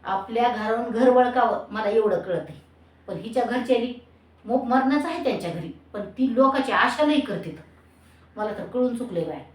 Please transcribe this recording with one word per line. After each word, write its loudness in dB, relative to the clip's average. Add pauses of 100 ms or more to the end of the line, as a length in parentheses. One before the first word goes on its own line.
आपल्या 0
घरावरून -2
घर 4
वळकावं, 4
मला -4
एवढं 2
कळत -4
आहे. -18 (460)
पण -8
हिच्या -2
घरच्याली 0 (500)
मोप 0
मरणाचं 2
आहे -6
त्यांच्या -2
घरी, -8 (220)
पण -8
ती -2
लोकांची 4
आशा 2
लई 4
करते. -6
तर -16 (760)
मला -4
तर -10
कळून 0
चुकलंय -4
बाय. -8 (100)